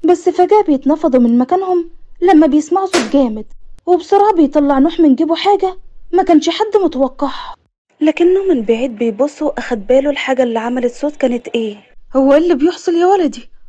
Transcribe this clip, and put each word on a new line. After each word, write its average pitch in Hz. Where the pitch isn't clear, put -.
بس 349
فجأة 359
بيتنفضوا 277
من 240
مكانهم 359
لما 339
بيسمعوا 302
صوت 294
جامد، 220
وبسرعة 392
بيطلع 285
نوح 320
من 294
جيبه 320
حاجة 392
ما 370
كانش 349
حد 415
متوقعها، -
لكنه 349
من 269
بعيد 226
بيبص 233
واخد 240
باله 269
الحاجة 269
اللي 226
عملت 240
صوت 294
كانت 240
ايه. 214
"هو 269
ايه 285
اللي 330
بيحصل 330
يا 339
ولدي؟ 359